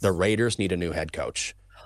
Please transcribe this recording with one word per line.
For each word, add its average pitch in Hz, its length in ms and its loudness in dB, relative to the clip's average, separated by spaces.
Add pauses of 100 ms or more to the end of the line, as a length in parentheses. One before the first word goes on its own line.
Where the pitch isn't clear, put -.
The 98 100 4
Raiders 107 440 2
need 98 140 0
a 90 60 0
new 85 160 -2
head 80 200 -4
coach. - 440 -6 (300)